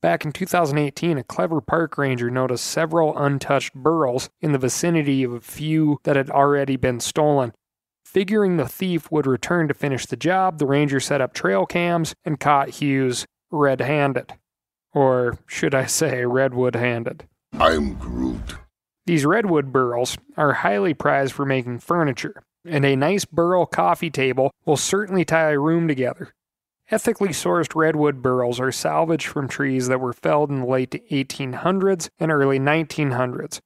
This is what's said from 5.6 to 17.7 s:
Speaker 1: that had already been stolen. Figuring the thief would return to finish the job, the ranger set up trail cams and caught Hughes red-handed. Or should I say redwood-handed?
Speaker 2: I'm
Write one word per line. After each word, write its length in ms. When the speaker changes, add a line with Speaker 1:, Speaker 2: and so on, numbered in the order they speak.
Speaker 1:
that 140
had 120
already 460
been 240
stolen. 540
Figuring 520
the 100
thief 440
would 140
return 440
to 40
finish 320
the 120
job, 420
the 60
ranger 340
set 220
up 120
trail 320
cams 480
and 140
caught 300
Hughes 560
red-handed. 840
Or 540
should 260
I 120
say 400
redwood-handed? 1000
Speaker 2:
I'm 420